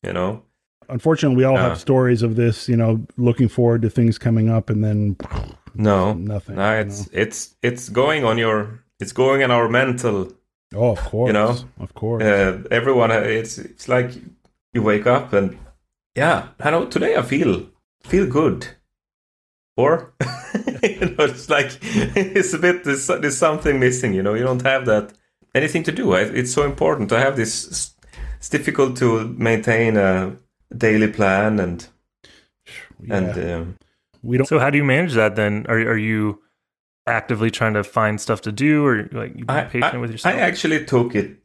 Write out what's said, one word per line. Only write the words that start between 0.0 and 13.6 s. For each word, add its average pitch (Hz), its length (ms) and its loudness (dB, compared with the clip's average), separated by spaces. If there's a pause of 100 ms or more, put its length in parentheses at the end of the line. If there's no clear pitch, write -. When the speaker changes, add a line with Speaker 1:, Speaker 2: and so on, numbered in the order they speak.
Speaker 1:
you 92 100 -8
know? 92 300 -4 (460)
Speaker 2:
Unfortunately, 143 480 2
we 131 80 4
all 131 120 4
have 90 160 2
Speaker 1:
Yeah. 82 60 -6
Speaker 2:
stories 123 440 2
of 117 120 0
this, 117 340 0
you 120 80 2
know, 113 300 0 (100)
looking 120 320 2
forward 117 340 2
to 113 80 0
things 117 280 2
coming 113 320 2
up 110 180 0
and 107 140 0
then 104 340 0 (600)
Speaker 1:
No. 104 380 2
Speaker 2:
nothing, 101 420 -8
Speaker 1:
No, 101 180 0
Speaker 2:
you 110 60 0
Speaker 1:
it's, 101 260 -6
Speaker 2:
know? - 160 -4
Speaker 1:
it's, - 400 -8
it's 123 260 -4
going 139 360 0
on 113 120 2
your, 110 440 -2 (180)
it's - 140 -10
going 135 320 2
on 123 80 2
our 117 160 4
mental. 120 640 0 (420)
Speaker 2:
Oh, 117 160 2
of 101 140 -2
course. 117 240 -2
Speaker 1:
You 107 60 2
know? 110 200 2 (240)
Speaker 2:
Of - 160 -14
course. 110 300 -4
Speaker 1:
Uh, 98 380 2 (100)
everyone, 120 400 4
uh, 110 80 2
it's, 110 380 -4
it's - 300 -16